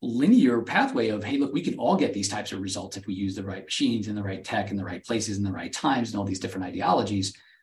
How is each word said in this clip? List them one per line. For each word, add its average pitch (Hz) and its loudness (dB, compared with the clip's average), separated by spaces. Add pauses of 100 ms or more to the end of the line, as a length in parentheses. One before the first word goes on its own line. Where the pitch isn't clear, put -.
linear 123 6
pathway 170 2
of, 104 -2
"Hey, 139 -2
look, 139 0
we - 0
can - -2
all 135 2
get 135 2
these 98 -2
types 107 -6
of 95 -6
results 95 -6
if 98 -10
we 98 -4
use 95 -2
the 104 -8
right 95 -8
machines 113 0
and 104 -4
the 101 -4
right 95 -6
tech 104 -2
and 101 -2
the 92 -4
right 90 -8
places 107 -2
and 101 2
the 95 0
right - -6
times 123 0
and 104 -4
all 101 -2
these 95 -2
different 92 -6
ideologies," 101 0 (280)